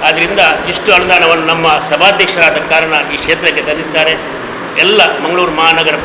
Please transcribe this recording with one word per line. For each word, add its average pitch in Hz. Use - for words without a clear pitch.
ಆದ್ದರಿಂದ 170
ಇಷ್ಟು 185
ಅನುದಾನವನ್ನು 175
ನಮ್ಮ 160
ಸಭಾಧ್ಯಕ್ಷರಾದ 156
ಕಾರಣ 160
ಈ -
ಕ್ಷೇತ್ರಕ್ಕೆ 160
ತಂದಿದ್ದಾರೆ. 156
ಎಲ್ಲ 190
ಮಂಗಳೂರು 170
ಮಹಾನಗರ 160